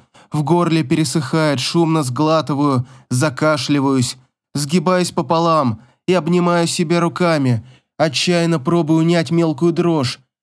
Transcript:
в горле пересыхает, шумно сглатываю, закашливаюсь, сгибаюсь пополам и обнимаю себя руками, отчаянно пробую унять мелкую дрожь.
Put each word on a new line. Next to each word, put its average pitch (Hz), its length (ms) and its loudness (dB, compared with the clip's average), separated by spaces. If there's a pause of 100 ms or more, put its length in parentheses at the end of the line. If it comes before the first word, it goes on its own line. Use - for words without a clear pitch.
(300)
в 151 140 -2
горле 160 400 2
пересыхает, 156 800 0
шумно 160 420 0
сглатываю, 143 840 0 (240)
закашливаюсь, 139 1080 0 (360)
сгибаюсь 175 580 0
пополам 160 720 0 (240)
и 180 80 0
обнимаю 175 540 2
себя 170 320 0
руками, 151 640 0 (320)
отчаянно 165 600 0
пробую 160 400 0
унять 165 320 0
мелкую 170 400 0
дрожь. 160 480 -2 (240)